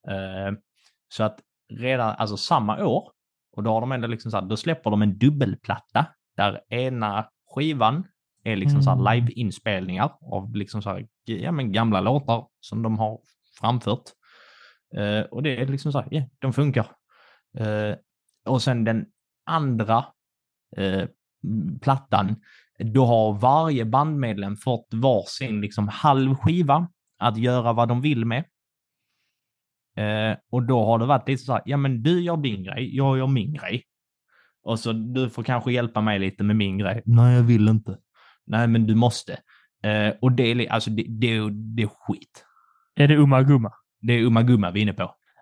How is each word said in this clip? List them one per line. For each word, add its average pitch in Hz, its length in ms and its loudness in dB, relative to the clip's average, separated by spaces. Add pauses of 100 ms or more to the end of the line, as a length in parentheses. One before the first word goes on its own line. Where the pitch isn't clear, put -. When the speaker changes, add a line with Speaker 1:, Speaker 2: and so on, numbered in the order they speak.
Speaker 1:
Eh, 98 440 -8 (560)
så - 160 -4
att 107 140 -4 (360)
redan, 120 440 -2
alltså, 104 180 -4
samma 117 480 0
år, 156 260 -2 (460)
och 104 60 -6
då 113 80 0
har 110 100 0
de 123 120 -6
ändå 117 160 -6
liksom 117 220 -8
så 107 100 -2
här, 92 80 -10
då 110 80 -2
släpper 160 340 -4
de 104 120 4
en 101 160 2
dubbelplatta 131 880 0 (300)
där 101 320 -2
ena 123 600 -4 (260)
skivan 143 500 0 (420)
är 110 100 -2
liksom 143 260 2
så 135 80 4
här - 80 2
Speaker 2:
Mm. 113 160 2 (120)
Speaker 1:
liveinspelningar 98 840 -4 (200)
av 101 240 -8
liksom 101 260 -6
så 101 80 -6
här, 95 160 -10 (180)
ja, 127 280 -6
men 131 200 -4
gamla 107 280 2
låtar 117 460 0 (140)
som 110 220 -8
de 110 160 -2
har 110 200 -6 (420)
framfört. 117 420 -2 (960)
Eh, 104 240 -2
och - 220 -8
det 139 180 -4
är 131 60 -2
liksom 139 260 -4
så 139 80 -2
här, - 100 -12
ja, 151 120 -4 (160)
de 135 140 -4
funkar. 135 340 0 (720)
Eh, 107 360 -2 (520)
och 127 160 0
sen 120 220 0
den 113 220 -2 (400)
andra, 123 580 0 (720)
eh, 95 280 -2 (800)
plattan, 107 540 0 (420)
då 117 280 2
har 113 320 2
varje 139 460 2
bandmedlem 117 720 -2
fått 120 380 -4
varsin 113 680 0
liksom 104 280 -4
halv 135 460 2
skiva 160 540 2 (300)
att 110 180 0
göra 120 360 0
vad 117 160 2
de 120 120 0
vill 135 240 0
med. 117 200 -4 (1500)
Eh, 107 400 -2 (140)
och 123 120 0
då 120 220 2
har 113 140 2
det 113 80 0
varit 139 220 2
lite 135 140 -2
så 131 100 -6
här, 113 120 -2
"Ja, 139 120 -4
men 135 260 0
du 170 180 2
gör 170 160 -2
din 117 280 -4
grej, 123 320 -8
jag 135 220 2
gör 131 80 -2
min 135 280 0
grej. 110 300 -8 (760)
Och 113 180 -4
så, 113 120 -4
du 120 380 -4
får 117 120 -10
kanske 123 300 -2
hjälpa 120 280 -2
mig 107 180 0
lite 95 260 -4
med 104 120 2
min 98 220 0
grej." 101 260 -4
"Nej, 120 320 6
jag 123 60 6
vill 113 260 4
inte." 107 300 0 (480)
"Nej, 113 220 0
men 113 180 4
du 110 80 2
måste." 117 440 2 (440)
Eh, 107 380 0
och 127 120 4
det 123 180 2
är 117 40 0
li-, 123 140 0
alltså, 113 220 -2
det, 110 180 -2
det 113 280 -2
är, 107 140 -2 (260)
det 117 60 0
är 107 60 0
skit. - 560 -10 (520)
Speaker 2:
Är 143 120 6
det 151 80 8
Umma 139 260 6
Gumma? 131 300 4 (280)
Speaker 1:
Det 117 120 0
är 117 120 2
Umma 117 180 4
Gumma 117 280 4
vi 95 100 -2
är - 20 2
inne 104 100 0
på. - 220 -6 (280)